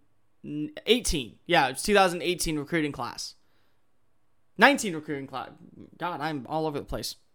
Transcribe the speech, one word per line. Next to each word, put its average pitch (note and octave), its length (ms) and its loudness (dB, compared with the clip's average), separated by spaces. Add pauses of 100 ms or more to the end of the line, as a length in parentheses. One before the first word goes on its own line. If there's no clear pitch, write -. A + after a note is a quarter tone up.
(840)
eighteen. F3+ 520 0 (100)
Yeah, E3 220 4
it's C3+ 140 -6
two G#3 120 2
thousand F#3 280 4
eighteen E3 360 -2
recruiting D3 340 -2
class. B2+ 420 -10 (1200)
Nineteen A3 360 6
recruiting D3 340 -8
class. C3 220 -10 (460)
God, E3 240 -6
I'm D3 280 -4
all D#3+ 180 -2
over D3 120 -2
the G2+ 60 -6
place. - 300 -6 (200)